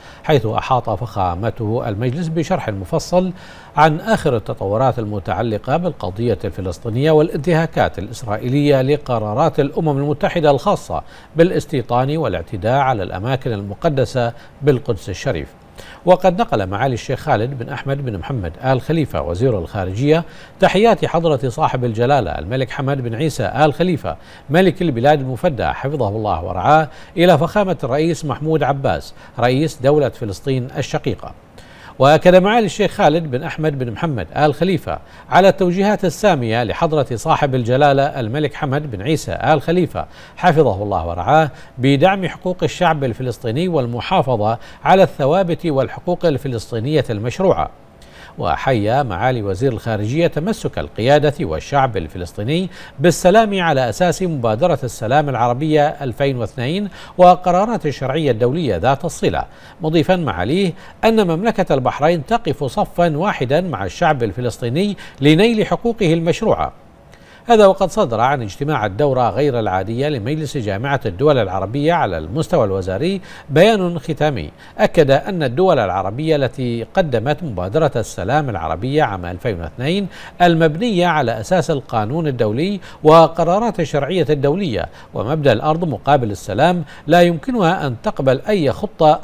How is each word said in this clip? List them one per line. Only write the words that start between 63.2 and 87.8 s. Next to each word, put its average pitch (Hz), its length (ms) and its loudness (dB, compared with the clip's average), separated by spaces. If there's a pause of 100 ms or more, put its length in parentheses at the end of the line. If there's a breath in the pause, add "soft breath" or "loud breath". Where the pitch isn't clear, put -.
مع 127 240 -4
الشعب 147 380 0
الفلسطيني 123 720 -2 (240 loud breath)
لنيل 190 460 4
حقوقه 185 460 0
المشروعة. 165 600 0 (760 loud breath)
هذا 214 180 8
وقد 190 240 2
صدر 123 300 0
عن 131 220 2
اجتماع 120 440 -2
الدورة 123 440 2
غير 120 300 0
العادية 107 480 -2
لمجلس 147 480 -4
جامعة 117 500 -2
الدول 131 320 2
العربية 107 540 0
على 113 260 0
المستوى 120 460 -2
الوزاري 98 560 -2 (300 loud breath)
بيان 180 480 4
ختامي 139 520 -4 (280 loud breath)
أكد 170 320 4
أن 170 320 0
الدول 147 360 2
العربية 107 580 0
التي 120 580 -4
قدمت 147 480 0
مبادرة 120 540 -2
السلام 120 540 -2
العربية 95 520 -2
عام 95 240 -2
ألفين 90 340 -6
واثنين 156 460 -4 (360 loud breath)
المبنية 175 640 2
على 127 340 0
أساس 175 300 0
القانون 131 560 -4
الدولي 135 540 -2 (220 loud breath)
وقرارات 170 800 4
الشرعية 147 500 -2
الدولية 139 580 -2 (260 loud breath)
ومبدأ 139 380 0
الأرض 156 320 0
مقابل 135 460 0
السلام 143 540 0 (220 loud breath)
لا 170 160 6
يمكنها 175 640 0